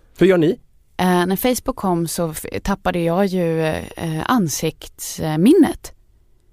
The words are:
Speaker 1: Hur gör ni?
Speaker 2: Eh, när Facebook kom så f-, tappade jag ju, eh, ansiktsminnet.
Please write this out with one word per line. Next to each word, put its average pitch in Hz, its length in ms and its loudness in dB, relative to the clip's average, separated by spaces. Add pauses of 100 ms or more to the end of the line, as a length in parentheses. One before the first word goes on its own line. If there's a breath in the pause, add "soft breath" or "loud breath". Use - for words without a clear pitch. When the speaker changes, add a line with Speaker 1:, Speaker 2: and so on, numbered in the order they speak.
(180)
Speaker 1:
Hur 220 100 4
gör 185 100 6
ni? 170 220 2 (380)
Speaker 2:
Eh, 180 280 2
när 190 100 -2
Facebook 247 400 -2
kom 170 320 -2
så 170 220 -4
f-, - 160 -12 (180)
tappade 180 360 -4
jag 170 260 0
ju, 165 400 -2
eh, 160 600 -6
ansiktsminnet. 170 1700 0 (600)